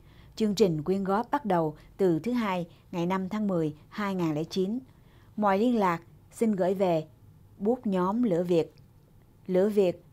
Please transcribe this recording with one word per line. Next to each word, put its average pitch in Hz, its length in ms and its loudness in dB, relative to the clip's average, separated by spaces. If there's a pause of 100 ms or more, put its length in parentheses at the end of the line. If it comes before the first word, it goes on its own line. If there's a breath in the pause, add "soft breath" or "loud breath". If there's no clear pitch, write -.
(360 soft breath)
Chương 208 200 0
trình 170 280 2
quyên 190 200 -2
góp 196 280 -2
bắt 285 140 -4
đầu 165 300 0 (220 loud breath)
từ 180 220 2
thứ 220 120 -4
Hai, 196 360 -2 (240 loud breath)
ngày 170 140 -2
năm 190 240 -2
tháng 214 180 -2
mười, 160 280 0 (140 loud breath)
hai 196 260 -6
ngàn 165 180 0
lẻ 151 100 -2
chín. 190 360 -2 (580 soft breath)
Mọi 202 200 2
liên 240 180 2
lạc 180 260 0 (300)
xin 226 200 0
gửi 185 220 0
về 175 340 0 (520)
bút 226 280 -2
nhóm 190 360 0
Lửa 180 200 0
Việt, 175 300 0 (760)
Lửa 185 220 2
Việt 196 440 0